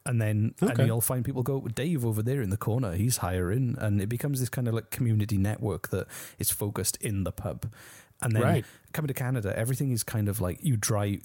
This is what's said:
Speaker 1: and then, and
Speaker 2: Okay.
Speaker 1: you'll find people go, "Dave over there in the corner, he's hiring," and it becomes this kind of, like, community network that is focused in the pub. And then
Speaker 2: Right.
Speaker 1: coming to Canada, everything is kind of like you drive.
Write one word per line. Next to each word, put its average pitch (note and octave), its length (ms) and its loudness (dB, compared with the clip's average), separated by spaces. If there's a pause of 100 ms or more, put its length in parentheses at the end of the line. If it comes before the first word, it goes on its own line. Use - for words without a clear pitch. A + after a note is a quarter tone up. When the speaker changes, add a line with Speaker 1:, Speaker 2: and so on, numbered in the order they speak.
Speaker 1:
and A#2+ 120 2
then, G#2+ 400 2
and F#3+ 120 4
Speaker 2:
Okay. A2+ 160 4
Speaker 1:
you'll A2+ 120 2
find B2+ 240 0
people B2+ 200 -2
go, C3+ 180 -2
"Dave C3 420 -2
over A2 200 0
there C3 180 0
in G2+ 80 -2
the G2+ 80 0
corner, A2+ 380 0
he's A2+ 220 2
hiring," F#2 600 0
and G#2 220 2
it G2+ 80 -2
becomes C3 300 -2
this B2 100 -2
kind B2 180 -2
of, A2+ 60 0
like, A2+ 160 -4
community G#2 480 2
network G2+ 520 0
that - 180 -2 (320)
is - 100 -2
focused - 480 -2
in G2 260 -2
the E2+ 80 -2
pub. - 400 -6 (480)
And A#2+ 160 0
then G#2+ 60 4
Speaker 2:
Right. C#3 240 4 (280)
Speaker 1:
coming D#3 160 -2
to C3 40 -2
Canada, A#2+ 420 -2
everything C3 360 0
is A2+ 120 0
kind G#2+ 240 0
of G2+ 140 -2
like F2+ 220 -2
you C#3 120 2
drive. G#2 500 0